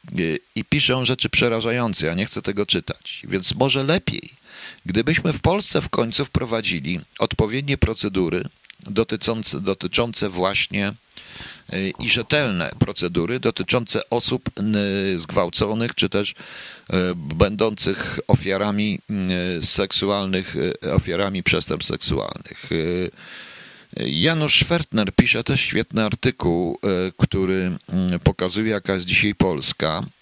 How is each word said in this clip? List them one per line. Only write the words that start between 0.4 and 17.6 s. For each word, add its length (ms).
i 100
piszą 400
rzeczy 240
przerażające. 760
Ja 80
nie 120
chcę 160
tego 240
czytać. 640
Więc 260
może 300
lepiej, 460
gdybyśmy 460
w 80
Polsce 400
w 80
końcu 360
wprowadzili 760
odpowiednie 600
procedury 680
dotyczące, 800
dotyczące 680
właśnie, 640
e, 160
i 220
rzetelne 680
procedury 600
dotyczące 720
osób, 460
n-, 200
zgwałconych, 760
czy 140
też, 260
e, 60
będących 1120